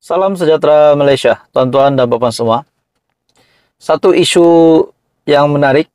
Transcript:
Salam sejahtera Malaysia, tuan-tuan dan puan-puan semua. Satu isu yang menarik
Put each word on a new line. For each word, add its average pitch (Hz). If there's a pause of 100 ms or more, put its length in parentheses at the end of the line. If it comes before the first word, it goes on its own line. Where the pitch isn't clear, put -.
Salam 190
sejahtera 151
Malaysia, 139
tuan-tuan 135
dan 127
puan-puan 120
semua. 117 (1160)
Satu 170
isu 165 (480)
yang 147
menarik 143